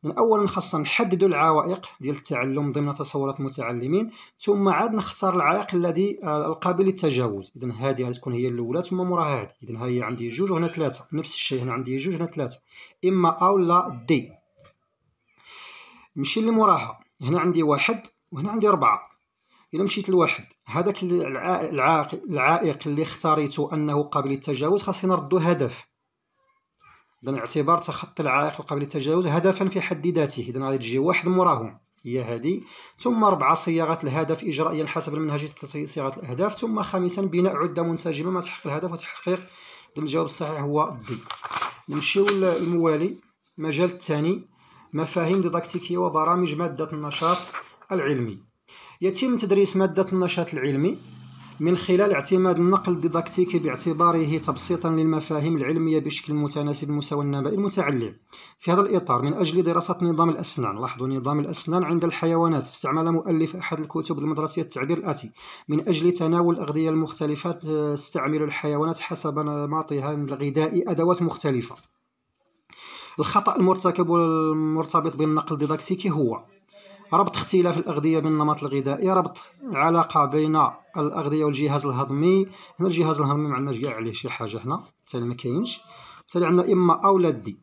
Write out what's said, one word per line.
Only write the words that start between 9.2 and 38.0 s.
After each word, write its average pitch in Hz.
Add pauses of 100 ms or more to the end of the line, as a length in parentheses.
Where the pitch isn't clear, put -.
هذه. 101 (120)
إذن 113
ها 117
هي 123
عندي 117
جوج 180
وهنا 170
ثلاثة، 160
نفس 151
الشيء 127
هنا 127
عندي 127
جوج 165
هنا 165
ثلاثة، 135 (460)
إما 180
أ 185
ولا 175
دي. 135 (1900)
نمشي 139
اللي 226
موراها، 202 (220)
هنا 147
عندي 170
واحد 151 (280)
وهنا 170
عندي 214
أربعة. 127 (720)
إلا 170
مشيت 196
لواحد، 180 (200)
هذاك 185
ال-، 175
الع-، 160
العائق، 156
العائق 147
اللي 147
اختاريته 151
أنه 147
قابل 143
للتجاوز 147
خاصني 185
نردو 180
هدف. 165 (1400)
إذن 135
اعتبار 143
تخطي -
العائق 147
القابل 143
للتجاوز 156
هدفًا 185
في 185
حد 160
ذاته، 147
إذن 123
غادي 135
تجي 120
واحد 170
موراهم 165 (240)
هي 123
هذه، 120 (380)
ثم 233
أربعة 160
صياغة 165
الهدف 151
إجرائيًا 156
حسب 156
المنهج 151 (160)
صياغة 147
الأهداف، 170
ثم 220
خامسًا 180
بناء 180
عدة 160
منسجمة 165